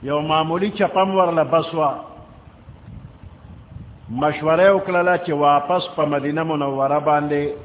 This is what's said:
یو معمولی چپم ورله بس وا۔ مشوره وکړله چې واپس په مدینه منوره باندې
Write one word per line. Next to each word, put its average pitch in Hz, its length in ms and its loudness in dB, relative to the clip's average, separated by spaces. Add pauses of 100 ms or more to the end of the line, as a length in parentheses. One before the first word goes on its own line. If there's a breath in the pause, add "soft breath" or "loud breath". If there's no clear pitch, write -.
یو 143 180 -2
معمولی 160 500 0
چپم 190 440 0
ورله 170 280 2
بس 156 320 0
وا۔ 156 180 0 (2250)
مشوره 151 640 2
وکړله 180 440 2 (100)
چې 165 60 -2
واپس 147 500 2 (140)
په 156 80 0
مدینه 147 380 -2
منوره 143 560 0
باندې 147 440 0 (220)